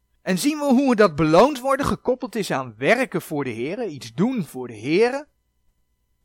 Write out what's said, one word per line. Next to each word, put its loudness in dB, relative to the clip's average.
En -2
zien 0
we -4
hoe 4
dat 4
beloond 4
worden -2
gekoppeld -4
is -4
aan -6
werken 0
voor -6
de -6
Heere, -6
iets -14
doen -2
voor -12
de -14
Heere. 0